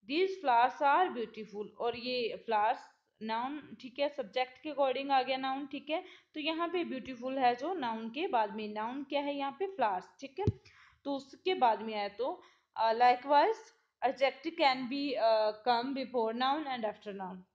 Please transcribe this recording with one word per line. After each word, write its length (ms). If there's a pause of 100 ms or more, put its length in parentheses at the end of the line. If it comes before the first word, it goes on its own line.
(120)
These 200 (140)
flowers 360
are 360
beautiful, 480 (140)
और 160
ये 420
flowers 420 (420)
noun, 600
ठीक 180
है, 100
subject 520
के 80
according 420
आ 100
गया 160
noun, 300
ठीक 220
है। 140 (300)
तो 60
यहाँ 280
पे 160
beautiful 540
है 180
जो 180
noun 360
के 180
बाद 280
में, 180
Noun 300
क्या 180
है 140
यहाँ 160
पे, 160
Flowers, 420 (100)
ठीक 200
है, 60 (580)
तो 120
उसके 380
बाद 280
में 140
आया। 140
तो, 320 (360)
अ, 160
likewise 640 (500)
adjective 540
can 280
be, 240
uh, 540
come 300
before 340
noun 360
and 180
after 320
noun। 200 (180)